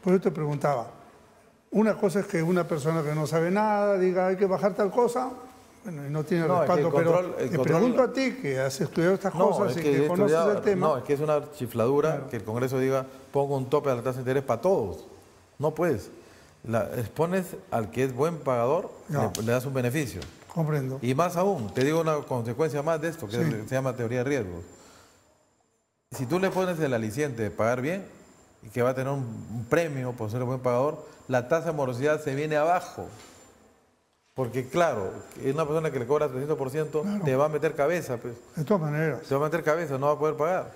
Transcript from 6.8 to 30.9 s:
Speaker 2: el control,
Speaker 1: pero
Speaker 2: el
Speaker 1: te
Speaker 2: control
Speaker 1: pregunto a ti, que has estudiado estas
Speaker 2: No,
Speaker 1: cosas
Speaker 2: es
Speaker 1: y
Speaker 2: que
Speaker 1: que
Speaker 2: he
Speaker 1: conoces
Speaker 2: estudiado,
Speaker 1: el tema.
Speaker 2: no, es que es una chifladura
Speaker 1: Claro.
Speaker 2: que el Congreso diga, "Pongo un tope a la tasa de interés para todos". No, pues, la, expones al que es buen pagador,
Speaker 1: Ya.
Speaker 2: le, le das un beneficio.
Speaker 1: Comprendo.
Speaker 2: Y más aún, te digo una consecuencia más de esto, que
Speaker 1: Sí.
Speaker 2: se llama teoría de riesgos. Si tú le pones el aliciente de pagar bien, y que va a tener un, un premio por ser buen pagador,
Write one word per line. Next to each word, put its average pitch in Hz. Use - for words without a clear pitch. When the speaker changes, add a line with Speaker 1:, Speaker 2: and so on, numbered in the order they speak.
Speaker 2:
el 160
control, 170
Speaker 1:
pero -
Speaker 2:
el 123
Speaker 1:
te 170
Speaker 2:
control 143
Speaker 1:
pregunto 240
a 240
ti, 262
que 131
has 135
estudiado 175
estas 185
Speaker 2:
No, 190
Speaker 1:
cosas 175
Speaker 2:
es -
Speaker 1:
y -
Speaker 2:
que 147
Speaker 1:
que 139
Speaker 2:
he -
Speaker 1:
conoces 180
Speaker 2:
estudiado, 196
Speaker 1:
el -
tema. 190
Speaker 2:
no, 147
es 120
que 143
es 139
una 151
chifladura 135
Speaker 1:
Claro. 139
Speaker 2:
que 123
el 98
Congreso 123
diga, 131
"Pongo 143
un 131
tope 139
a 127
la 117
tasa 127
de -
interés 131
para 117
todos". 131
No, 151
pues, 156
la, 113
expones 165
al 113
que 127
es 131
buen 160
pagador, 135
Speaker 1:
Ya. 131
Speaker 2:
le, 107
le 113
das 127
un 139
beneficio. 123
Speaker 1:
Comprendo. 143
Speaker 2:
Y 123
más 165
aún, 170
te 127
digo 156
una 160
consecuencia 135
más 160
de 160
esto, 160
que 117
Speaker 1:
Sí. -
Speaker 2:
se 131
llama 131
teoría 120
de 123
riesgos. 101
Si 131
tú 160
le 190
pones 180
el 139
aliciente 117
de 104
pagar 117
bien, 180
y 117
que 123
va 123
a 135
tener 131
un, 143
un 113
premio 143
por 110
ser 123
buen 127
pagador, 127